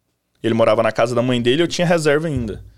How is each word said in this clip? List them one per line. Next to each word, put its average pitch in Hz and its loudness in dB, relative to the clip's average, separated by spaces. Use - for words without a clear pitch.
Ele 113 0
morava 113 2
na 110 0
casa 120 0
da 117 0
mãe 123 0
dele 123 2
e - 2
eu 165 0
tinha - -4
reserva 160 0
ainda. 120 -6